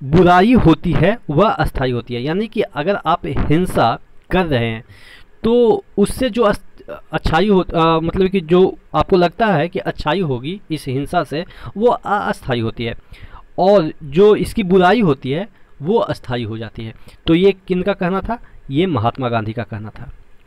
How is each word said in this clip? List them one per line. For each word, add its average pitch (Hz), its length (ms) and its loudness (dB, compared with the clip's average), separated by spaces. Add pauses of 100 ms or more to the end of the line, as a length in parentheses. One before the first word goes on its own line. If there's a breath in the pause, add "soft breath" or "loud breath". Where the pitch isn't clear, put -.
बुराई 180 480 6
होती 156 400 4
है 175 260 2 (120)
वह 175 180 4
अस्थायी 135 440 -2
होती 120 220 -6
है।" 120 80 -6
यानी 175 260 -2
कि 220 120 -6
अगर 175 460 -4
आप 165 200 0
हिंसा 151 720 0 (320)
कर 185 160 0
रहे 120 200 0
हैं 113 180 -8 (600 loud breath)
तो 226 400 2 (140)
उससे 214 320 0
जो 233 120 -2
अस-, - 480 -4 (220)
अच्छाई 160 360 0
हो, 185 160 4 (100)
आ, 165 260 2
मतलब 185 280 0
कि 190 120 -2
जो 180 380 2 (160)
आपको 196 220 0
लगता 180 300 0
है 170 220 0
कि 190 100 -8
अच्छाई 160 420 -4
होगी 143 400 -6 (100)
इस 151 180 -8
हिंसा 143 360 -4
से, 156 200 -8 (320 loud breath)
वो 208 100 0
अस्थायी 196 720 -2
होती 113 240 -6
है, 113 100 -8 (640 loud breath)
और 180 340 2 (100)
जो 180 340 4
इसकी - 260 -4
बुराई 185 380 4
होती 139 300 0
है 170 180 -6 (340 soft breath)
वो 202 160 0
अस्थायी - 440 -6
हो 110 160 -8
जाती 113 260 -12
है। 113 100 -12 (320 soft breath)
तो 165 80 2
ये 190 200 4 (140)
किनका 185 240 -2
कहना 190 280 -2
था? 233 180 -6 (320 soft breath)
ये 147 160 0
महात्मा 123 420 -2
गांधी 113 240 -4
का 113 100 -8
कहना 107 280 -12
था, - 220 -16 (340)